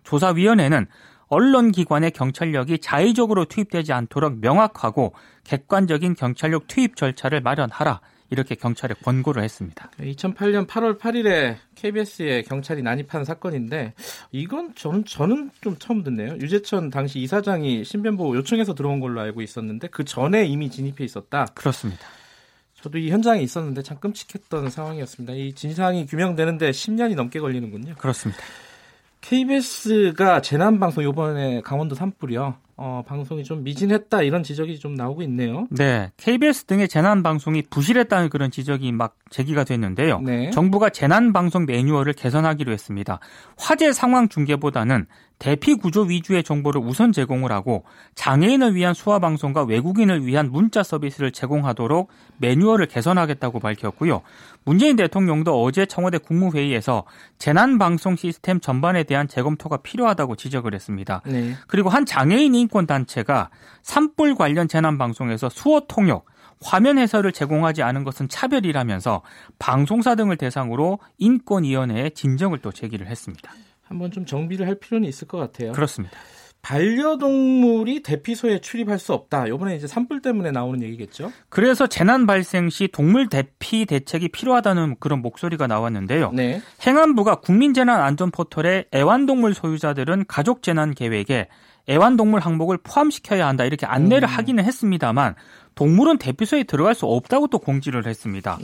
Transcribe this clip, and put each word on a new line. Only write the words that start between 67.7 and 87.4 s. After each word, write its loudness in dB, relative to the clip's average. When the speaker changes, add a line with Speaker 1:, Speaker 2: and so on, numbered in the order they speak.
Speaker 1:
않은 -2
것은 -6
차별이라면서 -2
방송사 2
등을 0
대상으로 -2
인권위원회에 0
진정을 -2
또 -10
제기를 -10
했습니다. -14
Speaker 2:
한번 -8
좀 -10
정비를 -6
할 -2
필요는 -2
있을 -12
것 -10
같아요. -8
Speaker 1:
그렇습니다. -4
Speaker 2:
반려동물이 2
대피소에 -2
출입할 -4
수 -6
없다. -2
요번에 -4
이제 -10
산불 -4
때문에 -2
나오는 -4
얘기겠죠? -10
Speaker 1:
그래서 4
재난 4
발생 2
시 -2
동물 4
대피 -2
대책이 -2
필요하다는 0
그런 -2
목소리가 -4
나왔는데요. 0
Speaker 2:
네. -2
Speaker 1:
행안부가 4
국민재난안전포털에 2